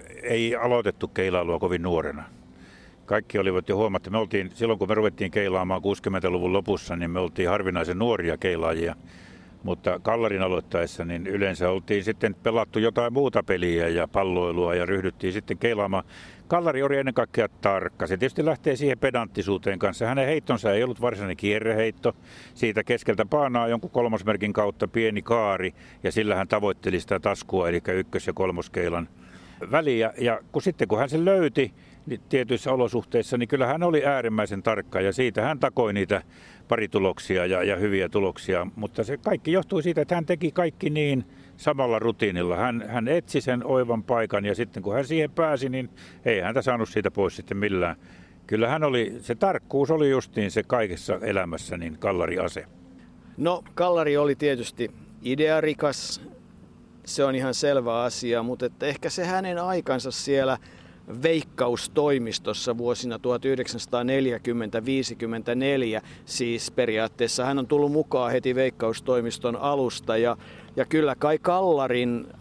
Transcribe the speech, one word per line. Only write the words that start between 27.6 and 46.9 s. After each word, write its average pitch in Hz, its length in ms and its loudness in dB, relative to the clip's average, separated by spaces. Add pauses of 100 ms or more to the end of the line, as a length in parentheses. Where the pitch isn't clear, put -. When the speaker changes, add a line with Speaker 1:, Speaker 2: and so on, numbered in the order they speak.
Speaker 1:
eli 87 180 0
ykkös- 92 400 -2
ja 90 60 -4
kolmoskeilan 87 760 -2 (640)
väliä. 123 460 2
Ja 117 220 0 (120)
kun 143 100 -2
sitten, 156 260 -2
kun 107 120 2
hän 135 100 0
sen 160 160 0
löyti, 160 480 4 (320)
niin 135 240 -8
tietyissä 127 420 0
olosuhteissa, 120 640 0
niin 120 120 0
kyllä 131 180 2
hän 156 160 0
oli 160 220 4
äärimmäisen 110 580 0
tarkka, 98 380 0
ja 95 120 2
siitä 120 280 0
hän 135 180 -2
takoi 120 340 2
niitä 98 280 2 (460)
parituloksia 95 760 2
ja, 92 180 2
ja 95 120 2
hyviä 95 340 0
tuloksia. 92 680 -2
Mutta 107 280 -4
se 131 140 -4
kaikki 165 340 -2
johtui 180 320 0
siitä, 160 180 0
että 151 140 0
hän 165 100 -2
teki 170 260 0
kaikki 165 380 -2
niin 147 360 0 (320)
samalla 131 420 2
rutiinilla. 95 560 0
Hän, 117 320 -2
hän 113 200 -2
etsi 151 340 0
sen 123 240 -2
oivan 117 380 2
paikan, 104 420 0
ja 101 100 2
sitten 101 280 -6
kun 101 100 -4
hän 131 120 0
siihen 151 260 0
pääsi, 143 380 0
niin 127 200 -6 (360)
ei 110 160 2
häntä 113 200 0
saanut 117 280 0
siitä 98 220 0